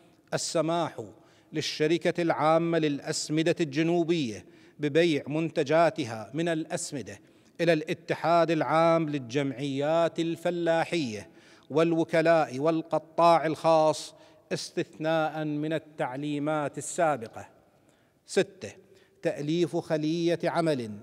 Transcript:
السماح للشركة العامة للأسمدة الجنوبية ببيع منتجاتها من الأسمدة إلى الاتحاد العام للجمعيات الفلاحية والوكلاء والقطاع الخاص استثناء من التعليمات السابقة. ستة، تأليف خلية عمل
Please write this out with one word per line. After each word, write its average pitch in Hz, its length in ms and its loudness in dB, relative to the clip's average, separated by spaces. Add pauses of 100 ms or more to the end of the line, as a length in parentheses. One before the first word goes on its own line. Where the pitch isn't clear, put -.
(340)
السماح 160 680 -2 (500)
للشركة 156 680 -2
العامة 165 560 2
للأسمدة 156 840 -2
الجنوبية 160 840 0 (340)
ببيع 147 480 2
منتجاتها 147 1080 0
من 165 140 -2
الأسمدة 151 720 -8 (400)
إلى 170 120 4
الاتحاد 160 800 0
العام 165 580 2
للجمعيات 143 1120 -2
الفلاحية 165 1120 -2 (400)
والوكلاء 160 880 2
والقطاع 160 880 2
الخاص 156 680 2 (380)
استثناء 156 920 -4
من 151 280 -4
التعليمات 147 1040 -4
السابقة. 135 720 -2 (800)
ستة، - 460 -2 (500)
تأليف 160 540 0
خلية 165 680 0
عمل 151 460 0 (120)